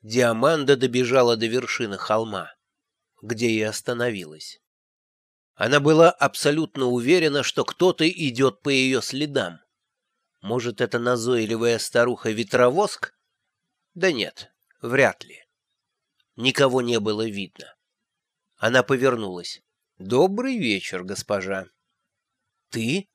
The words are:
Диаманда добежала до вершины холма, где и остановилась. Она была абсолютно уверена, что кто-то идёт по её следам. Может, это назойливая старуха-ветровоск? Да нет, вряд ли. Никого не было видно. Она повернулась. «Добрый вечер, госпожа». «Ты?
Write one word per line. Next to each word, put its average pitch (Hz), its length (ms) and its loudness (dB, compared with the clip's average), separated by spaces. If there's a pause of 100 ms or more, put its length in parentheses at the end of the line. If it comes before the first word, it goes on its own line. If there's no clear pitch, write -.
Диаманда 123 720 2
добежала 123 600 2
до 113 120 -4
вершины 113 500 -4
холма, 107 560 -4 (680)
где 113 280 -4
и 110 120 0
остановилась. 107 1000 -6 (960)
Она 131 240 2
была 160 320 6
абсолютно 143 760 -2
уверена, 139 580 2
что - 200 -2
кто-то 170 440 0
идёт 135 540 0
по 143 80 -4
её 131 320 2
следам. 131 580 -6 (840)
Может, 117 400 -4
это 120 180 -2
назойливая 117 800 0
старуха-ветровоск? 123 1300 0 (800)
Да 180 180 2
нет, - 400 -6 (300)
вряд 123 420 2
ли. - 220 -20 (880)
Никого 127 460 2
не 120 180 0
было 107 260 -2
видно. 101 500 -10 (840)
Она 123 260 2
повернулась. 117 800 -2 (360)
«Добрый 196 600 0
вечер, 98 460 -4
госпожа». 95 640 -6 (1000)
«Ты? 123 460 -4